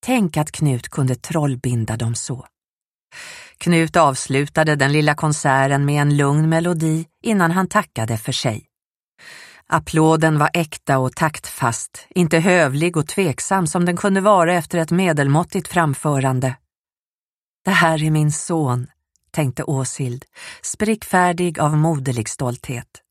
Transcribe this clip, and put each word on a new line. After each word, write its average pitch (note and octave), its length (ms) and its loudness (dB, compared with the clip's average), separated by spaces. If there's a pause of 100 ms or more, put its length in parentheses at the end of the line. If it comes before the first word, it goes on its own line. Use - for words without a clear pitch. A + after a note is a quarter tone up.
Tänk A3+ 300 0
att D3+ 160 -2
Knut C3+ 360 -2
kunde C3 260 0
trollbinda B2 800 -2
dem A#2 180 -2
så. - 320 -10 (1120)
Knut E3 380 2
avslutade C#3+ 800 2
den C#3 160 2
lilla D3+ 220 2
konserten C#3 720 2
med D3 180 0
en C#3+ 140 2
lugn C#3+ 320 2
melodi D#3+ 580 0 (160)
innan F#3+ 280 2
han F#3 180 0
tackade A2+ 500 -2
för - 140 -8
sig. - 340 -4 (1000)
Applåden D#3+ 720 2
var D3+ 160 2
äkta D#3 440 -2
och B2+ 180 -2
taktfast, - 920 -4
inte E3+ 280 2
hövlig E3 580 2
och D3+ 100 0
tveksam F#3+ 600 -2
som F3 180 0
den F3 120 0
kunde G3 240 0
vara F#3 340 4
efter F3 240 -2
ett D#3+ 120 -2
medelmåttigt E3 760 0
framförande. C3+ 880 0 (1080)
"Det F#3+ 60 -2
här E3 320 2
är D#3 80 0
min D3+ 220 2
son", C3+ 540 -2 (440)
tänkte C#3 340 -4
Åshild, C3+ 600 -6 (380)
sprickfärdig F3+ 960 0
av D3+ 180 2
moderlig C3+ 520 0
stolthet. B2 600 -6 (220)